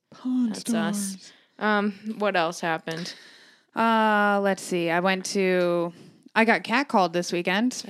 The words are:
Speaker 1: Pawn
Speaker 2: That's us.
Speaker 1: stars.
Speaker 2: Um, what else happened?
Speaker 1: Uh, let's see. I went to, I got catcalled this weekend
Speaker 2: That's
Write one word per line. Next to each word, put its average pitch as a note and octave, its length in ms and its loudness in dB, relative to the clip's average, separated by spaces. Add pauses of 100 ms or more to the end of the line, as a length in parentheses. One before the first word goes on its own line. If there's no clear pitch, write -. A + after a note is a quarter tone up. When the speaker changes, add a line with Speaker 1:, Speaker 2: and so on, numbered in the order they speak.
(100)
Speaker 1:
Pawn B3+ 380 -2
Speaker 2:
That's G3 120 -6 (140)
us. G3+ 240 -2
Speaker 1:
stars. G3 340 -10 (260)
Speaker 2:
Um, G#3 340 0 (260)
what G3+ 160 0
else F3 260 0
happened? E3 540 -6 (600)
Speaker 1:
Uh, G#3+ 680 4
let's G3 200 0
see. E3+ 280 -2
I E3+ 100 2
went F#3+ 260 0
to, F3 640 0 (420)
I A3 120 4
got G3 160 4
catcalled G#3+ 500 2
this F3 200 -2
weekend F#3+ 400 0
Speaker 2:
That's - 180 -10